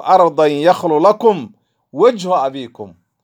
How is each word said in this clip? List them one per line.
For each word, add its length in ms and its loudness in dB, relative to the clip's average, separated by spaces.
ardan 480 2
yakhlu 380 0
lakum 400 2
wajhu 420 0
abiikum 540 -8